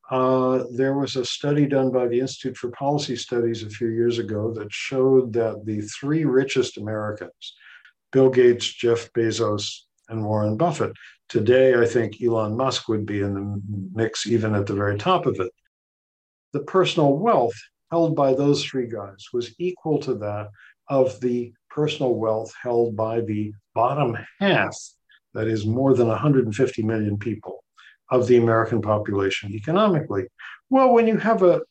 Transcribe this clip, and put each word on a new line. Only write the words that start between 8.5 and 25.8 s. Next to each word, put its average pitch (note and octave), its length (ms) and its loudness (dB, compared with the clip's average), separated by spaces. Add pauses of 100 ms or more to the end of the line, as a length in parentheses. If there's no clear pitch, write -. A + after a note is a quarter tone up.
Jeff A#2 460 -2
Bezos, G#2+ 720 -2 (260)
and A2+ 140 -6
Warren G#2+ 340 0
Buffett. D3+ 340 0 (380)
Today, B2 440 6
I A#2 120 6
think A2+ 360 0
Elon A2 360 0
Musk B2+ 320 -2
would G#2+ 160 0
be G#2 160 -4
in G2 120 -2
the G2+ 280 -6 (340)
mix, A2 320 -4
even G#2+ 260 0
at G2 140 0
the G#2 80 -4
very G2+ 220 -2
top F3+ 280 0
of - 140 -2
it. F#2 120 -6 (1000)
The C#3+ 120 -6
personal D#3 540 2
wealth F3+ 420 0 (300)
held E3 260 0
by C#3 180 2
those C#3+ 300 2
three B2 240 -4
guys G2+ 460 -12
was A#2+ 240 -6
equal F3 440 -4
to C3 140 -4
that G#2 340 -8 (380)
of C3+ 340 0
the B2 300 -2 (200)
personal D3 420 0
wealth A2 480 -2
held A#2 340 0
by A2 260 -2
the G#2+ 300 -4 (220)
bottom B2 420 0 (240)
half, E3 380 0 (560)
that A2 140 -4
is G#2+ 180 -2
more B2+ 300 4